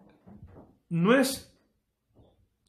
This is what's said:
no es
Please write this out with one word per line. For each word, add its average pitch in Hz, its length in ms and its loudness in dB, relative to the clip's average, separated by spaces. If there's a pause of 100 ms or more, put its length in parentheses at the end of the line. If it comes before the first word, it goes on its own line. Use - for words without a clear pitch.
(880)
no 175 240 2
es - 400 -2 (1160)